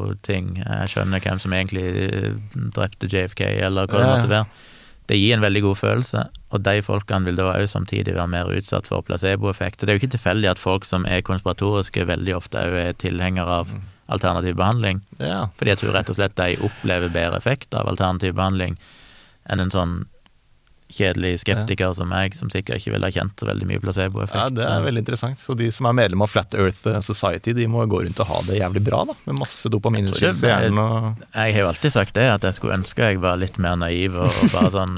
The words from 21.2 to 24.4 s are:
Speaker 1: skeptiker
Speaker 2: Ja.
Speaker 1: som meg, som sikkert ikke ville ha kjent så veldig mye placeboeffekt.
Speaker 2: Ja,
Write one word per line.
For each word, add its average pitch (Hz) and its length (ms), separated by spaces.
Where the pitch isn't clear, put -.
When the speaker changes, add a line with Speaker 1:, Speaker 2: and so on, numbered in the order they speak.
Speaker 1:
skeptiker 104 480
Speaker 2:
Ja. 90 40
Speaker 1:
som 90 140
meg, 95 260
som - 160
sikkert 98 300
ikke 104 140
ville 101 100
ha 95 80
kjent - 240
så - 140
veldig 98 180
mye 95 160
placeboeffekt. 98 560
Speaker 2:
Ja, 117 80